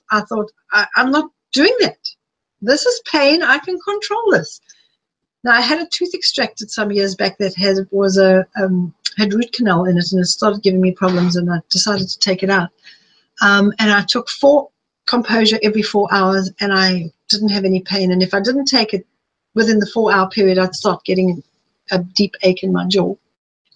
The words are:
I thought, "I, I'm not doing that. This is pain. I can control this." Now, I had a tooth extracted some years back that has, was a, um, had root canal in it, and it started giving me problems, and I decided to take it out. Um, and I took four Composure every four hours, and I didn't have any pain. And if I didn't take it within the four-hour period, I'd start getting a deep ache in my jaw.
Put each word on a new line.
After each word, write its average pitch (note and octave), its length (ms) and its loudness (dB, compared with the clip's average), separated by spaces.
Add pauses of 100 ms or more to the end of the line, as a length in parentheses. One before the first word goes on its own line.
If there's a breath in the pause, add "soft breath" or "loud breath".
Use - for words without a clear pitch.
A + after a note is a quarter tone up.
(120)
I G#3+ 100 0
thought, G#3 300 -6 (200)
"I, G#3 140 0 (100)
I'm B3+ 160 2
not D#4 180 0 (220)
doing F4+ 300 2
that. - 180 -2 (600)
This C4+ 240 0
is B4 200 0
pain. D4+ 360 2
I C4 160 2
can F4+ 220 -8
control G#4 520 -4
this." F3 300 -2 (840 soft breath)
Now, A#3+ 100 2
I A#3+ 80 4
had D4+ 200 -2
a E4+ 60 -8
tooth F4+ 260 -6
extracted - 560 -6
some G#3 220 -4
years G3 240 -2
back G3 240 -4
that F#3+ 160 -4
has, G3 260 0 (100)
was G3 260 2
a, F#3+ 280 6 (160)
um, F3+ 320 -2 (240)
had G3+ 160 0
root A#3 200 -2
canal F#3 320 0
in F3+ 120 2
it, F3 140 -2
and F#3 100 2
it F3 40 0
started G3+ 360 0
giving F#3 200 2
me F#3 100 4
problems, F3+ 440 0
and F3 160 -2
I E3+ 180 -2
decided F#3+ 400 -2
to - 100 -10
take F#3 240 0
it F#3+ 80 0
out. F#3 180 0 (720 soft breath)
Um, G3+ 380 4
and G#3+ 120 2
I G3+ 120 2
took A#3+ 260 -4
four C#4+ 400 2 (360)
Composure A3+ 580 0
every G#3+ 180 2
four G3+ 300 0
hours, F#3+ 480 0
and G3+ 120 -2
I F#3 400 0 (180)
didn't G#3 200 0
have G3 160 -2
any F#3+ 140 0
pain. F#3 320 -2
And F#3 100 2
if F#3 140 -2
I G3 40 0
didn't B3+ 260 -2
take A#3 280 -2
it F#3 140 -6 (480)
within A3 240 2
the G3+ 80 0
four-hour G3+ 420 0
period, F#3+ 300 2
I'd F#3 160 -2
start - 280 -2
getting F#3 380 0 (480)
a F#3+ 80 0
deep F#3 460 -4
ache F#3 180 2
in F#3+ 100 -2
my F3+ 140 0
jaw. F#3 300 0 (600)